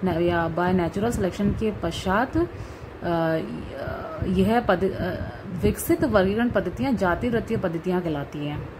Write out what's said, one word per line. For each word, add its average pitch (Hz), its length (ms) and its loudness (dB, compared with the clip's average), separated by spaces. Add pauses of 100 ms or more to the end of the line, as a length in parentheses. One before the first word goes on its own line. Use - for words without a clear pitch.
न-, 175 180 2
या 170 340 2
by 180 240 2
natural 196 320 0
selection 202 480 0
के 220 120 0
पश्चात, 196 640 0
अ, 339 100 4 (1800)
यह 190 340 4
पद-, 196 320 2
अ, 180 200 -2 (480)
विकसित 262 420 2
वर्गीकरण 214 460 4
पद्धतियाँ 214 440 0
जाति 190 360 2
वृत्तीय 220 280 0
पद्धतियाँ 180 440 0
कहलाती 147 380 -4
हैं। 147 300 -6 (100)